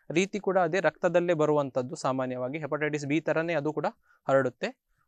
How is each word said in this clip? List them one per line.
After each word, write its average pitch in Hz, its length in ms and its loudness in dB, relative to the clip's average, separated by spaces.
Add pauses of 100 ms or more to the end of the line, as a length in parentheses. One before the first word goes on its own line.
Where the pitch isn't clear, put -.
(100)
ರೀತಿ 190 300 0
ಕೂಡ 190 180 0
ಅದೇ, 175 220 2
ರಕ್ತದಲ್ಲೇ 175 540 2
ಬರುವಂತದ್ದು. 147 600 0
ಸಾಮಾನ್ಯವಾಗಿ 131 640 -4
ಹೆಪಟೈಟಿಸ್ 147 480 -4
ಬಿ 151 140 0
ತರನೇ 160 340 0
ಅದು 151 180 -2
ಕೂಡ 151 140 -2 (420)
ಹರಡುತ್ತೆ, 135 480 0 (320)